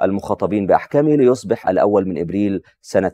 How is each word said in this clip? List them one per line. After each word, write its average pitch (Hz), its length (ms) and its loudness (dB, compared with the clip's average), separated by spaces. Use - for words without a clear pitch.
المخاطبين 98 680 -2
بأحكامه 147 480 2
ليصبح 127 520 0
الأول 95 400 2
من 90 100 -6
إبريل 92 440 -2
سنة 95 320 -2